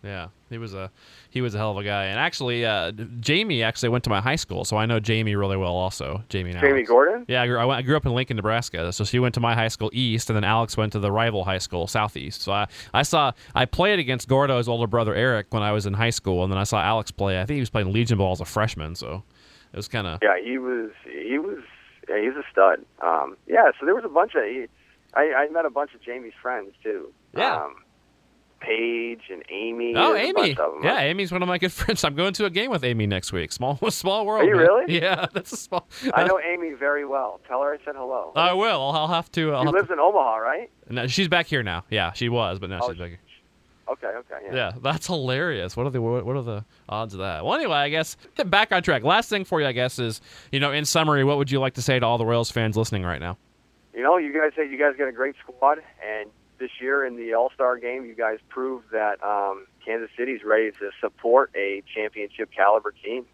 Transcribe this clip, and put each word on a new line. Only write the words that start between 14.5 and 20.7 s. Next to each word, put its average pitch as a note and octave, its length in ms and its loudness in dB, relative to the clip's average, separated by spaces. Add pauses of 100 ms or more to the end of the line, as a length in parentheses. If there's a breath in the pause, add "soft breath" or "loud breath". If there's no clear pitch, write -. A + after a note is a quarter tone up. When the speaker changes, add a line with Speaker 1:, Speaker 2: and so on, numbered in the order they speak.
Speaker 1:
older A#2 200 0
brother A2 260 2
Eric A2 380 2
when A2 120 0
I G#2 80 2
was G#2 140 0
in G2 80 -2
high A2+ 180 2
school, F#2 320 0
and F#2+ 80 0
then F#2+ 80 0
I G2 40 2
saw G2+ 180 0
Alex G#2 300 0
play. F#2+ 280 0
I F#2+ 60 -2
think D3 120 -2
he C3+ 40 0
was A2+ 80 -2
playing G2+ 240 0
Legion A2+ 240 4
ball F#2+ 140 2
as F#2 100 -4
a - 40 -6
freshman, E2+ 500 -2
so D#2 280 -10 (500 soft breath)
it - 40 -14
was G2+ 100 -10
kinda F#2 340 -6
Speaker 2:
Yeah, G2+ 220 4
he B2 160 -6
was, B2 320 -4 (120)